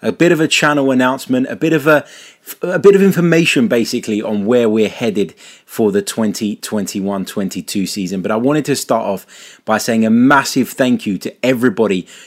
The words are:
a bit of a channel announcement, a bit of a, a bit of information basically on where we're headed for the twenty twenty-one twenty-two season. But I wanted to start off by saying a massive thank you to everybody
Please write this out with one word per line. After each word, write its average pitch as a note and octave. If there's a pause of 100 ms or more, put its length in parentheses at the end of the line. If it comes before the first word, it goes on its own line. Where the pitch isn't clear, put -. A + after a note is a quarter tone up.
a A2+
bit F3
of D#3
a D#3+
channel D3
announcement, B2+
a A#2+
bit D#3+
of D3
a, D3+ (580)
a F3+
bit G3+
of F#3+
information E3
basically A2+
on G#2
where A#2
we're G#2+
headed G2+ (280)
for G#2+
the G2
twenty G#2+
twenty-one G2
twenty-two F#2+
season. F#2+
But G2+
I G#2+
wanted C#3
to C#3+
start A2+
off -
by G#2+
saying A2+
a A2
massive B2+
thank B2+
you F#2+
to -
everybody A2+ (180)